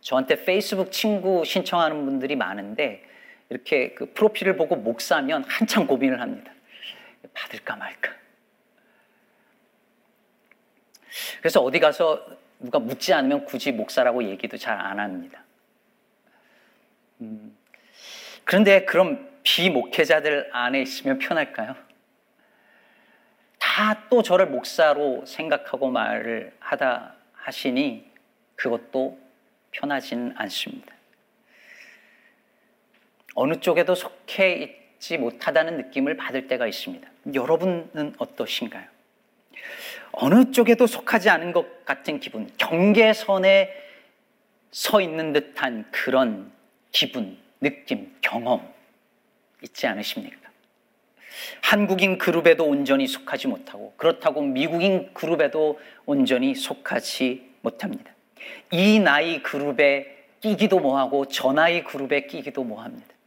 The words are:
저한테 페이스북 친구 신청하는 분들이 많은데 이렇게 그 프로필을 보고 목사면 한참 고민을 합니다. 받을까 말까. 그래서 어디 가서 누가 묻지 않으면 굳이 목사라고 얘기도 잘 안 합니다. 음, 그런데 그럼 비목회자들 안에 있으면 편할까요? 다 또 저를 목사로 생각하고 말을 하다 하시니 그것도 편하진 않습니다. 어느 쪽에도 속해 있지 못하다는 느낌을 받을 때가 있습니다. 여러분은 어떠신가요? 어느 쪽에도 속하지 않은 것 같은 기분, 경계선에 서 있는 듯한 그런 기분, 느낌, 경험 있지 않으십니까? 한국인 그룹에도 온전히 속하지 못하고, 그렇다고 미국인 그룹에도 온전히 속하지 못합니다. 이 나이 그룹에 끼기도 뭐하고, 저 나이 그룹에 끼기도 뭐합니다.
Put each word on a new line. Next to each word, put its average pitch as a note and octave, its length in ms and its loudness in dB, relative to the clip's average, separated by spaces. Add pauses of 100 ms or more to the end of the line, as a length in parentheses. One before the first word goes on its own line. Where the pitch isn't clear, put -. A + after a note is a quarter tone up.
저한테 C3 440 0
페이스북 F#3+ 460 -2
친구 F#3+ 540 0
신청하는 E3 600 -2
분들이 C#3 300 -4
많은데 G#2 680 -6 (460)
이렇게 B2+ 440 -2
그 - 200 -12
프로필을 G3 420 0
보고 E3+ 200 0
목사면 C3+ 720 -2
한참 - 400 0
고민을 C3 340 0
합니다. - 300 -10 (800)
받을까 - 420 -10
말까. - 380 -10 (3250)
그래서 E3 220 4
어디 C3 180 0
가서 D3+ 460 2 (340)
누가 C3 200 -2
묻지 C3 340 -2
않으면 C#3 320 0
굳이 C3 260 -6
목사라고 A#2+ 520 0
얘기도 G#2 340 -8
잘 G#2+ 220 -6
안 G2 200 -6
합니다. G2 440 -10 (1800)
음, G#2+ 340 -16 (880)
그런데 G3 420 6
그럼 - 440 2 (140)
비목회자들 D3+ 1080 2
안에 B2 280 0
있으면 C3 380 -4
편할까요? C#3+ 560 -4 (1800)
다 G#3+ 500 0
또 A#3+ 140 6
저를 F3+ 240 4
목사로 C#3+ 800 0
생각하고 C#3+ 640 -4
말을 A2+ 720 -4
하다 B2+ 560 -4 (180)
하시니 B2+ 760 -4 (460)
그것도 - 760 -4 (420)
편하진 C3 640 -6
않습니다. - 580 -10 (2500)
어느 C3+ 240 0
쪽에도 F3 360 2
속해 - 580 -2 (440)
있지 - 200 -8
못하다는 D#3+ 600 0
느낌을 C3+ 400 -4
받을 C3 300 -8
때가 B2 200 -2
있습니다. - 420 -10 (240)
여러분은 D#3+ 840 -2
어떠신가요? - 680 -8 (1300)
어느 A#3+ 400 6
쪽에도 A#3 360 6
속하지 G#3 420 2
않은 E3+ 240 2
것 - 320 -2
같은 C#3+ 340 -4
기분, G#2+ 380 -10
경계선에 G3 1160 4 (960)
서 - 300 2
있는 D#3+ 320 -4
듯한 B2+ 580 -4
그런 A#2+ 600 0 (400)
기분, G#2 460 -4 (240)
느낌, - 600 -6
경험 A#2+ 520 -2 (880)
있지 - 260 -8
않으십니까? G#2 500 -8 (1200)
한국인 G3 560 2
그룹에도 E3 480 4
온전히 C#3 420 2
속하지 - 400 -6
못하고, G#2 500 -10
그렇다고 D#3 440 0
미국인 E3 720 0
그룹에도 D#3 640 0 (260)
온전히 C3+ 500 2
속하지 - 920 -6 (120)
못합니다. - 500 -8 (600)
이 G3+ 280 6
나이 D#3 420 2
그룹에 C#3+ 760 0 (240)
끼기도 G#3 380 2
뭐하고, C3+ 480 2
저 - 260 0
나이 E3+ 300 4
그룹에 C#3 440 -4
끼기도 C#3+ 360 -8
뭐합니다. A#2 440 -12 (200)